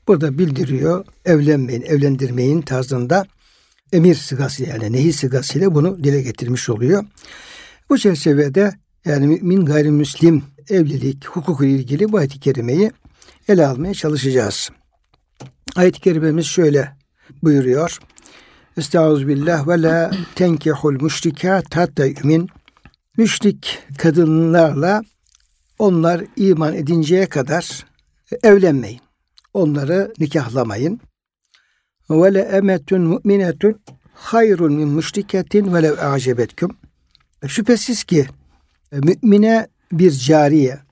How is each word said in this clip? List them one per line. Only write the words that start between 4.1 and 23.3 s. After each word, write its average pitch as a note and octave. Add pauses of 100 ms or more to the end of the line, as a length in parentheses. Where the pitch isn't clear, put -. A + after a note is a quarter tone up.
sigası, C3
yani A2+
nehi D3
sigasıyla C#3
bunu E3
dile C#3
getirmiş B2
oluyor. B2+ (840)
Bu C#4
çerçevede D#3+ (300)
yani C#3+
mümin F3+
gayrimüslim D3+ (260)
evlilik C#3
hukuku D3+
ile C3+
ilgili C#3+
bu G#3+
ayet-i C#3
kerimeyi C3+ (560)
ele F3
almaya D3+
çalışacağız. C3 (1080)
Ayet-i F3+
kerimemiz D#3+
şöyle D3 (460)
buyuruyor. C#3+ (800)
Estağfirullah D3+
ve E3+
la E3 (240)
tenkihul D3+
müşrikat E3+
hatta D#3+
yu'min. D#3 (680)
Müşrik - (200)